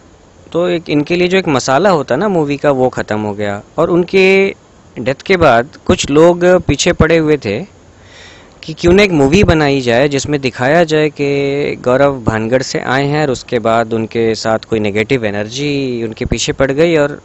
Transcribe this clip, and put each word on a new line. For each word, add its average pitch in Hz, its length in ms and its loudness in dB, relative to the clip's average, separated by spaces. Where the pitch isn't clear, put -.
तो 170 160 -2
एक 170 220 -4
इनके 147 260 0
लिए 180 120 0
जो 185 100 0
एक 175 100 -4
मसाला 139 420 2
होता 139 260 0
ना 202 120 -2
movie 151 280 -2
का 147 140 0
वो 127 180 2
ख़त्म 107 320 -4
हो 104 140 -4
गया। 101 280 -6
और 170 120 0
उनके 190 640 2
death 127 280 -4
के 190 100 2
बाद 135 320 4
कुछ - 240 0
लोग 175 340 4
पीछे 175 480 2
पड़े 165 260 2
हुए 151 180 2
थे 127 460 -6
कि 160 100 -12
क्यों 170 200 0
ना 202 100 4
एक 202 80 2
movie 156 340 4
बनाई 151 360 2
जाए 120 280 2
जिसमें 143 320 -4
दिखाया 135 440 0
जाए 156 260 0
कि 139 680 -2
गौरव 131 480 0
भानगढ़ 110 380 0
से - 160 -6
आए 135 280 -2
हैं 151 160 -2
और 143 80 -2
उसके 123 280 -4
बाद 113 340 0
उनके 113 420 -2
साथ 110 240 -2
कोई 113 220 -4
negative 107 440 -2
energy 120 800 -4
उनके 110 200 -6
पीछे 120 280 -4
पड़ 135 180 -2
गई 160 260 2
और 147 280 -2